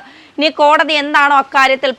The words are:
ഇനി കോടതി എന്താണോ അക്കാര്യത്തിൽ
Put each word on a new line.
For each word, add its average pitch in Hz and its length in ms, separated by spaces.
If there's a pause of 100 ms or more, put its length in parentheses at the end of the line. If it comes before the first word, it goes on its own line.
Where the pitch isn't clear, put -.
(380)
ഇനി 302 120
കോടതി 302 440
എന്താണോ 294 420
അക്കാര്യത്തിൽ 269 640